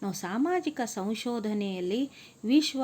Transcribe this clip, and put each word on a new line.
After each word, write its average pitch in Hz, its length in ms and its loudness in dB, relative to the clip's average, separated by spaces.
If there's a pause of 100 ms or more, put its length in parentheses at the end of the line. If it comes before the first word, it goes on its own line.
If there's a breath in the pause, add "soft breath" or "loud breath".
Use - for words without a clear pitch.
ನಾವು 196 120 -4
ಸಾಮಾಜಿಕ 294 720 0
ಸಂಶೋಧನೆಯಲ್ಲಿ 208 1300 -2 (340 loud breath)
ವಿಶ್ವ 269 380 4